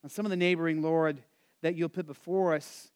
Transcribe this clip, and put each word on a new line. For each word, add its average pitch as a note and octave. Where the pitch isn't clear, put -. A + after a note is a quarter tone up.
And D3
some G#3+
of G#3
the F#3
neighboring, E3
Lord, D#3+
that E3+
you'll E3
put F3
before E3+
us -